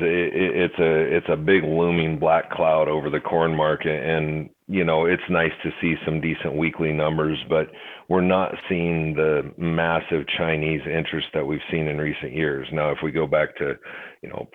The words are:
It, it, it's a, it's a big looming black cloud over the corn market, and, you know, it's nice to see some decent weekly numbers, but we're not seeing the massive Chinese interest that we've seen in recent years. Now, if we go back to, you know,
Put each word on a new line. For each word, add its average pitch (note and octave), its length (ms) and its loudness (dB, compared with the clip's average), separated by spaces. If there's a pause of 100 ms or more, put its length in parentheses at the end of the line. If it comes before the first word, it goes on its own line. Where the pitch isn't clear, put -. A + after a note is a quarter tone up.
It, F2 340 0
it, F2+ 220 2
it's F2+ 240 0
a, D#2+ 360 4
it's F2 120 0
a E2 80 2
big F2+ 260 4
looming D#2+ 560 2
black D#2+ 320 2
cloud D#2+ 380 2
over D2+ 200 -2
the D2 120 0
corn E2 340 2
market, D#2 500 0
and, D#2 460 -2 (160)
you F#2 160 0
know, E2 220 4
it's F2 260 2
nice E2 220 2 (100)
to E2 80 -4 (100)
see E2 140 2 (100)
some D#2+ 160 -2
decent D2+ 360 -4
weekly D#2+ 360 0
numbers, D#2 460 0 (100)
but D#2+ 220 2 (380)
we're F#2 120 4
not F#2 360 2 (120)
seeing E2+ 460 0
the D2 420 2
massive E2 720 0 (100)
Chinese D#2 500 0
interest D#2 480 -4
that D2+ 120 0
we've D2 140 -2 (100)
seen D#2+ 160 0
in D2 120 -2
recent D2+ 340 -4
years. C#2+ 400 -2
Now, D2+ 180 0
if C#2+ 120 -4
we D#2 100 -4
go D#2 160 -2
back D2+ 300 0
to, C#2+ 160 -4 (480)
you - 60 -14
know, - 260 -10